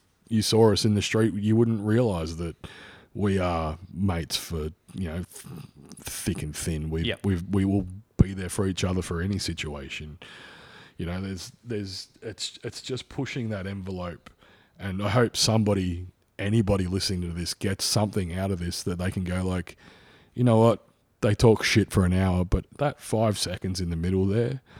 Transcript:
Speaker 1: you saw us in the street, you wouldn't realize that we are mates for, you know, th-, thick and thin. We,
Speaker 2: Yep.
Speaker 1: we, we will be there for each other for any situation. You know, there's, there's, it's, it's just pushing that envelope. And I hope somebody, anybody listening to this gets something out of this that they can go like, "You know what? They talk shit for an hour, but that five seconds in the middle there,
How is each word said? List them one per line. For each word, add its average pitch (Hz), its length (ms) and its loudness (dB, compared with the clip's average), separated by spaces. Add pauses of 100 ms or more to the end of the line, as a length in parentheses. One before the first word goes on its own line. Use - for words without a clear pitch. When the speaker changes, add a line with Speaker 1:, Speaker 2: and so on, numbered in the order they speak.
(280)
Speaker 1:
you 110 140 2
saw 110 300 6
us 98 120 2
in 107 100 4
the 98 80 2
street, 110 320 2
you 104 200 2
wouldn't 113 320 2
realize 95 520 0
that 85 180 -6 (580)
we 98 240 0
are 82 400 -2 (140)
mates 85 440 -2
for, 78 340 -6 (240)
you 92 140 -4
know, 80 80 -6
th-, - 380 -12 (460)
thick - 420 -6
and 76 140 -8
thin. 78 340 -4
We, 80 120 -2
Speaker 2:
Yep. - 220 -4
Speaker 1:
we, 98 120 2 (140)
we 98 140 2
will 98 220 0 (340)
be 95 140 2
there 92 140 -6
for 98 180 -2
each 95 160 -2
other 92 200 0
for 85 200 -4
any 98 160 0
situation. 76 800 -8 (800)
You 82 80 -6
know, 90 140 -4
there's, 98 320 -8 (100)
there's, 104 460 -8 (120)
it's, - 440 -10
it's - 160 -12
just - 280 -8
pushing 123 420 -6
that 95 180 -6
envelope. 92 640 -8 (460)
And 95 260 -6
I 101 80 0
hope 120 260 2
somebody, 98 680 2 (320)
anybody 98 500 2
listening 92 320 -2
to 87 80 -4
this 85 260 -6
gets 98 300 -4
something 98 520 0
out 98 140 -2
of 92 80 -2
this 87 240 -6
that 87 160 -4
they 92 140 -2
can 98 100 -4
go 90 220 -2
like, 90 320 -4 (580)
"You 120 80 -2
know 113 160 6
what? 113 260 6 (360)
They 110 160 4
talk 110 260 6
shit - 300 4
for 95 120 4
an 90 80 4
hour, 92 320 4
but 90 200 0 (140)
that 143 220 -2
five 110 380 0
seconds 92 420 -4
in 87 100 -2
the 82 60 -2
middle 95 300 2
there, 120 360 0 (160)